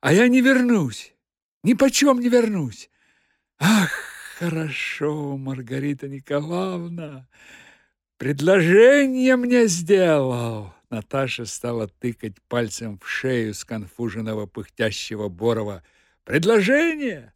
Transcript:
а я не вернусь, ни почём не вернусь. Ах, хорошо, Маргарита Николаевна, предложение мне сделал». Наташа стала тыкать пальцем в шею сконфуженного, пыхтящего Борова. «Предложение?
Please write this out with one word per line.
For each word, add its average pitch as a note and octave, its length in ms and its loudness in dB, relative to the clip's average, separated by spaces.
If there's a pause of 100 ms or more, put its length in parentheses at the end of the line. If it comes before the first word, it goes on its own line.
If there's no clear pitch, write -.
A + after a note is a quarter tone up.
а A#3+ 120 2
я A3 140 6
не B3 140 6
вернусь, A#3+ 720 2 (480)
ни A3 120 2
почём C#4 440 4
не A#3+ 100 0
вернусь. G#3+ 640 0 (680)
Ах, G3 340 2 (460)
хорошо, D3+ 1000 -6
Маргарита C3+ 720 -8
Николаевна, D#3+ 1200 -8 (920)
предложение A3 1160 4
мне B3 320 2
сделал». C#3+ 1040 0 (160)
Наташа B2 580 -6
стала A#2 420 -6
тыкать A2+ 540 -10
пальцем A2+ 580 -6
в - 80 -18
шею A#2+ 460 -4
сконфуженного, A2 920 -8
пыхтящего G#2+ 840 -8
Борова. G#2 540 -4 (420)
«Предложение? A3 1120 0